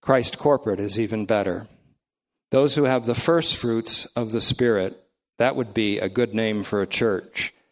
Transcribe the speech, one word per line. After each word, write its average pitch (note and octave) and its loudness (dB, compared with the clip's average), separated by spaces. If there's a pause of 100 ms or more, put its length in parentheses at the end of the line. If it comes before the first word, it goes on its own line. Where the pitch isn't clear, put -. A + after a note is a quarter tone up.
Christ B2+ 2
corporate A#2+ 0
is G2+ -4
even G#2+ -2
better. G2 -2 (800)
Those C#3 4
who D3 4
have B2+ 2
the A#2 0
first E3 0
fruits A2+ -2 (100)
of A2+ -4
the A2+ 0
Spirit, A2 0 (320)
that B2+ 2
would A2+ -4
be G#2 0
a G2 -2
good G#2+ -2
name G#2+ -2
for G2+ -2
a F#2+ 0
church. - -4 (200)